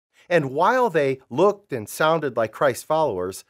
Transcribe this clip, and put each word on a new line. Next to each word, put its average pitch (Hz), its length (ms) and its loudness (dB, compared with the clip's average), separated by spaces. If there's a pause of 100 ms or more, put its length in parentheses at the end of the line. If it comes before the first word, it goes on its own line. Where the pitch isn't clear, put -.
(300)
And 160 220 0
while 220 380 2
they 143 300 0 (100)
looked 196 420 0
and 110 160 -8
sounded 156 500 0
like 113 140 0
Christ 139 340 -2
followers 107 640 -2